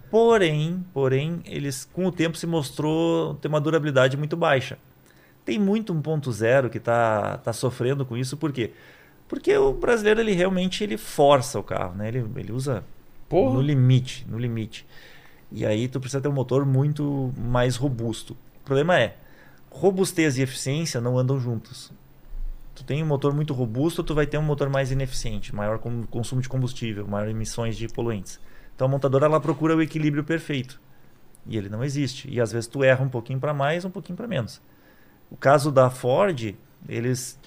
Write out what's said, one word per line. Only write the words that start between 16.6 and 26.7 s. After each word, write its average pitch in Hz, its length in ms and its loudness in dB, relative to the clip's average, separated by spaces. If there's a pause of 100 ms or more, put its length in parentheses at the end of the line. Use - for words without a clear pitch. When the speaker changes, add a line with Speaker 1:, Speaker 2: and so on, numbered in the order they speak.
Speaker 1:
muito 139 720 0
mais 123 380 2
robusto. 117 580 -4 (280)
O - 40 -20
problema 151 320 4
é, 110 200 2 (520)
robustez 170 680 2
e 135 40 2
eficiência 135 600 -2
não 123 160 0
andam 127 220 2
juntos. 120 520 -6 (840)
Tu - 80 -16
tem 147 200 -2
um - 20 -2
motor 143 280 2
muito 151 200 -2
robusto, 127 500 -2
tu 160 120 -2
vai 151 100 2
ter 147 120 -2
um 151 60 0
motor 147 260 0
mais 135 220 0
ineficiente, 127 600 -2
maior 104 240 -2
com-, 120 260 -6
consumo 120 380 -4
de 127 80 -6
combustível, 120 580 -4